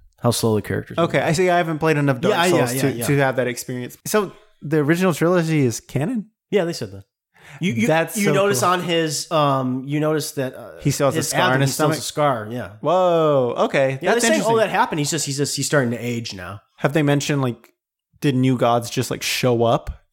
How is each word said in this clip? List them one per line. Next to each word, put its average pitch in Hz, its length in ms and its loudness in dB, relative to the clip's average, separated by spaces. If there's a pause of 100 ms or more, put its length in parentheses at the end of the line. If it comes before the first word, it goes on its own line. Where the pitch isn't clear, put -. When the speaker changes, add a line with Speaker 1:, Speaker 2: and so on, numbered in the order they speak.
(220)
Speaker 1:
How 120 100 2
slow 113 240 2
the 104 60 0
characters 101 360 -6
Speaker 2:
Okay, 165 220 2
Speaker 1:
move. 127 80 0
Speaker 2:
I 165 40 2
see. 185 180 2
I 175 80 4
haven't 165 220 -2
played 160 160 2
enough 143 240 2
Dark 175 140 2
Speaker 1:
Yeah, 175 120 2
yeah, 180 40 4 (160)
Speaker 2:
Souls 123 100 -2
Speaker 1:
yeah, 135 60 -2
Speaker 2:
to, 135 100 2
Speaker 1:
yeah. 117 160 -4
Speaker 2:
to 143 120 2
have 135 180 2
that 123 100 0
experience. 123 580 -8
So 208 280 -2 (280)
the 151 180 0
original 170 340 2
trilogy 160 480 2
is 120 180 2
canon? 202 520 -4 (180)
Speaker 1:
Yeah, 190 160 2
they 170 80 -4
said 110 180 -10
that. 98 120 -16 (580)
You, 185 120 0
you, 208 140 -2
Speaker 2:
That's 160 300 0
Speaker 1:
you 202 80 0
Speaker 2:
so 196 80 2
Speaker 1:
notice 196 260 2
Speaker 2:
cool. 196 100 2
Speaker 1:
on 180 140 0
his, 165 480 -2
um, 135 540 0
you 143 140 -2
notice 151 340 0
that, 131 220 -6
uh, 92 260 -16
Speaker 2:
He 147 100 0
still 143 160 0
has 127 80 0
a 160 40 -2
Speaker 1:
his - 100 -4
Speaker 2:
scar 147 120 0
on 180 100 2
Speaker 1:
anthem, 131 100 2
Speaker 2:
his 139 80 2
Speaker 1:
he 131 40 -4
still 156 160 0
has 156 160 -2
Speaker 2:
stomach? 131 420 -2
Speaker 1:
a - 0 -
scar, - 40 -
yeah. 113 200 -8 (100)
Speaker 2:
Whoa, 156 800 2
okay. 139 420 0
Speaker 1:
Yeah, 185 100 0
Speaker 2:
That's 240 120 2
Speaker 1:
they're 226 80 4
saying 320 120 2
all 208 60 0
Speaker 2:
interesting. 226 80 2
Speaker 1:
that 214 120 2
happened. 190 300 -2
He's 147 120 -2
just, 160 140 -4
he's 139 120 -6
just, 143 180 -4
he's 139 120 -4
starting 131 240 0
to 120 60 -4
age 117 360 -6
now. 95 260 -12 (180)
Speaker 2:
Have 143 160 -2
they 160 100 2
mentioned, 143 380 0
like, 123 300 -6 (500)
did 143 140 2
new 131 220 2
gods 120 320 2
just, - 220 -4
like, 120 120 -8
show 120 400 0
up - 500 -2